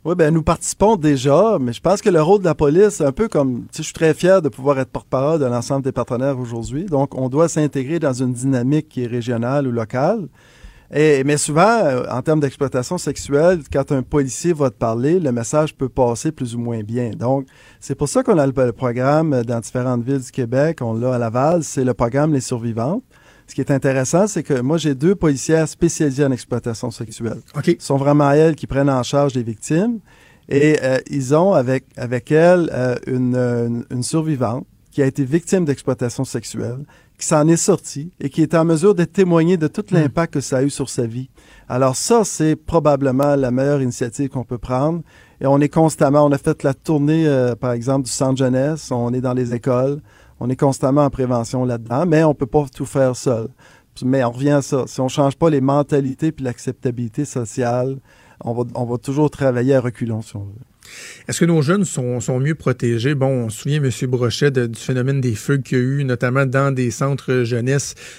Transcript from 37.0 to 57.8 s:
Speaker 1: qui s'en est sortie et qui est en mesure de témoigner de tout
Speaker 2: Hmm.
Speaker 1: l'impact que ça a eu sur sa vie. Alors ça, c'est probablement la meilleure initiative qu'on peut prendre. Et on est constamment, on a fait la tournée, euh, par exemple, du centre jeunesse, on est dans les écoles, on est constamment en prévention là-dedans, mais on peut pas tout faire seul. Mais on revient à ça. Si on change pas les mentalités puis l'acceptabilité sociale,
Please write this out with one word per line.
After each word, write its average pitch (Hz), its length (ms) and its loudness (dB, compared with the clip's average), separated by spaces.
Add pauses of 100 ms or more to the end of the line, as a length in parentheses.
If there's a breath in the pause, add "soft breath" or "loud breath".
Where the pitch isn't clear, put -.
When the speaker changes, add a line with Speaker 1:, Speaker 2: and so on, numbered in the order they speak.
Speaker 1:
qui - 80 -10
s'en 156 220 2
est 165 80 4
sortie 165 640 -2
et 143 80 -4
qui 160 140 -2
est 156 120 2
en 160 100 4
mesure 170 300 4
de 170 100 2
témoigner 175 520 2
de 156 100 -2
tout - 240 -6
Speaker 2:
Hmm. - 40 2
Speaker 1:
l'impact 165 400 0
que 143 60 0
ça 131 180 -2
a 131 40 2
eu 143 80 0
sur 135 200 -6
sa 123 160 -2
vie. 123 240 -8 (380 soft breath)
Alors 131 280 0
ça, 233 280 2
c'est 156 300 0
probablement 143 800 2
la 135 160 2
meilleure 139 300 2
initiative 127 480 -4
qu'on 127 160 -6
peut 123 140 -8
prendre. 147 440 -2 (380 soft breath)
Et 131 60 -4
on 139 140 4
est 147 80 2
constamment, 151 580 4
on 143 60 2
a 139 60 0
fait - 240 -2
la 139 120 0
tournée, 156 520 0
euh, 127 280 2
par 123 180 -2
exemple, 127 320 -2
du 113 80 -8
centre 131 240 0
jeunesse, 135 540 0
on 120 240 -2
est 127 60 -2
dans 127 140 -2
les 120 200 -2
écoles, 131 460 -2 (400 soft breath)
on 120 80 -4
est 131 80 -2
constamment 139 480 2
en 135 60 2
prévention 127 540 -2
là-dedans, 120 420 -2
mais 160 160 4
on 151 120 4
peut 139 120 -4
pas 147 260 0
tout 135 140 -8
faire 131 300 0
seul. 113 320 -2 (560 soft breath)
Mais 131 180 2
on 120 80 0
revient 135 200 -2
à 147 120 4
ça. 131 240 -2
Si - 140 -8
on 131 80 -2
change 139 260 0
pas 165 160 2
les 143 100 2
mentalités 139 720 0
puis 139 140 -8
l'acceptabilité 120 800 -6
sociale, 127 760 -4 (460 soft breath)